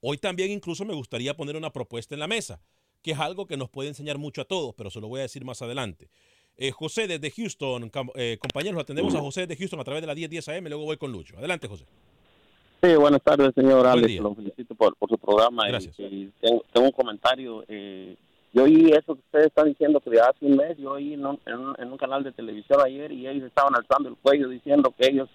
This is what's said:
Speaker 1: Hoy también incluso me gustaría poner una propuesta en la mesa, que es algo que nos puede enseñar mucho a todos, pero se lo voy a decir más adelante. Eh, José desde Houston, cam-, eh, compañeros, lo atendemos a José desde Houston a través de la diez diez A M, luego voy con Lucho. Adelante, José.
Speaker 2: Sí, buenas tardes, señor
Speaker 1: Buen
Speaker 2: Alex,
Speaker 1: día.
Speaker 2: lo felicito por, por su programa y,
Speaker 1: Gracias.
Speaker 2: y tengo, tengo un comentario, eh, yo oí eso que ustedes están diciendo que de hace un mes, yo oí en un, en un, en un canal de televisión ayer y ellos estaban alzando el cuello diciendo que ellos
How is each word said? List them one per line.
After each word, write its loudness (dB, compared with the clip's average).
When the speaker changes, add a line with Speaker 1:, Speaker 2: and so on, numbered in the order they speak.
Speaker 1:
Hoy -6
también -4
incluso -8
me -10
gustaría -8
poner -10
una -10
propuesta -12
en -12
la -8
mesa, -8
que -8
es -6
algo -8
que -10
nos -10
puede -10
enseñar -10
mucho -12
a -10
todos, -8
pero -14
se -16
lo -14
voy -12
a -6
decir -12
más -14
adelante. -10
Eh, -6
José -8
desde -8
Houston, -8
cam-, -8
eh, -6
compañeros, -8
lo -6
atendemos -4
a -4
José -10
desde -12
Houston -10
a -10
través -10
de -12
la -8
diez -12
diez -12
A -10
M, -12
luego -12
voy -6
con -12
Lucho. -16
Adelante, -8
José. -18
Speaker 2:
Sí, 8
buenas 6
tardes, 4
señor 6
Speaker 1:
Buen 8
Speaker 2:
Alex, 6
Speaker 1:
día. -2
Speaker 2:
lo -4
felicito -14
por, 4
por -4
su 0
programa 2
y, -2
Speaker 1:
Gracias. -8
Speaker 2:
y -12
tengo, 2
tengo 6
un 4
comentario, -2
eh, -14
yo 6
oí 10
eso 4
que -14
ustedes 4
están 4
diciendo 2
que -10
de 6
hace 4
un 6
mes, 0
yo -12
oí -8
en -10
un, -6
en -10
un, -10
en -12
un -16
canal -4
de -10
televisión -2
ayer -6
y -12
ellos -8
estaban 2
alzando 2
el -12
cuello 2
diciendo 2
que 4
ellos 0